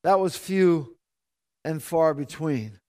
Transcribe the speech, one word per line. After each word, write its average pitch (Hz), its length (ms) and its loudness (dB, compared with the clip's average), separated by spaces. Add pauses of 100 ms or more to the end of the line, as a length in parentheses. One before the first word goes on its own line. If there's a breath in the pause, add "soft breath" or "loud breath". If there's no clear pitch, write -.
that 190 160 4
was 190 160 -2
few 175 600 0 (680)
and 156 180 -4
far 160 320 2
between. 139 640 -6 (100)